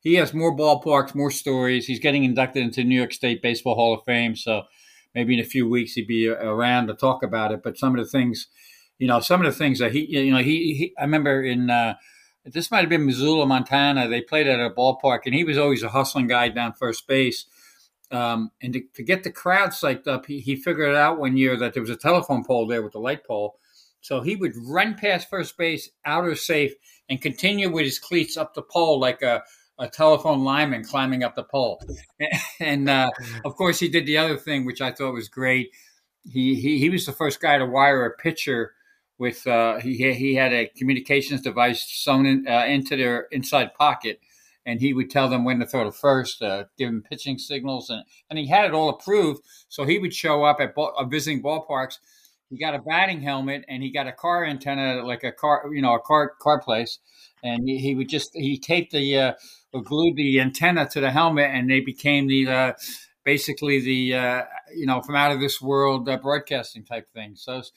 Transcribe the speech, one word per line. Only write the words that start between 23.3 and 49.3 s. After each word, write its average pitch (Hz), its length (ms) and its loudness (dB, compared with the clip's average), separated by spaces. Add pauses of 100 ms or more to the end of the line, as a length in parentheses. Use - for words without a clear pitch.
So 127 220 -6
he 170 120 -4
would 185 220 -4
run 165 380 -2
past 196 340 -2
first - 300 -8
base, 165 320 -2 (160)
out 160 180 -2
or 165 100 0
safe, 147 380 0 (380)
and 135 100 -4
continue 190 500 -2
with 165 140 0
his 135 140 -4
cleats 165 400 -2
up 151 160 -6
the 151 80 -10
pole 160 360 2
like 127 220 2
a, 120 220 2 (360)
a 123 100 -6
telephone 156 540 4
lineman 135 400 2
climbing 131 400 -2
up 120 140 -4
the 120 80 -8
pole. 127 360 -2 (380)
<laughs> - 400 -6
And, 143 300 0
uh, 131 220 4 (340)
of 139 120 -6
course, 175 220 0
he 170 100 0
did 160 180 0
the 151 120 0
other 160 200 0
thing, 143 260 -4
which 123 160 -8
I 131 120 -4
thought 135 200 -6
was 113 160 -10
great. 127 420 0 (540)
He, 131 300 0
he, 135 240 0
he 151 120 2
was 185 160 -2
the 139 60 -8
first 151 280 -4
guy 147 180 4
to 131 80 0
wire 135 400 4
a 113 40 -2
pitcher 131 640 -4 (460)
with, 123 280 -4
uh, 117 340 2
he, 127 340 0
he 131 200 0
had 131 180 2
a 117 140 0 (100)
communications 135 640 0
device 120 440 0
sewn 135 400 2
in, 135 220 2
uh, 120 180 4
into 139 300 0
their 123 340 -2
inside 131 440 -2
pocket, 131 440 0 (460)
and 117 160 -4
he 135 140 2
would 131 160 -2
tell 135 180 2
them 123 160 0
when 123 140 0
to 120 80 -2
throw 123 180 -2
to 104 80 -6
first, 131 500 0
uh, 101 220 -4 (140)
give 127 100 -4
them 113 140 -4
pitching 135 360 -10
signals, 131 520 -8
and, 113 120 -10 (280)
and 156 80 -8
he 147 80 -6
had 190 180 4
it 175 80 0
all 156 160 2
approved. 175 540 0 (260)